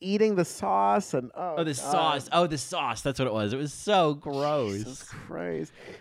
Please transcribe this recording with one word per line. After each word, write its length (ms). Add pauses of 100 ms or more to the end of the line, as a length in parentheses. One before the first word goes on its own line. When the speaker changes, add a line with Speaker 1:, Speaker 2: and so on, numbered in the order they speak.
Speaker 1:
eating 340
the 100
sauce," 720
and, 220
oh, 220
Speaker 2:
Oh, 60
the 60
Speaker 1:
God. 60
Speaker 2:
sauce. 560
Oh, 140
the 120
sauce. 440
That's 180
what 80
it 60
was. 180
It 60
was 140
so 420
gross. 640
Speaker 1:
Jesus 260
Christ. 680 (280)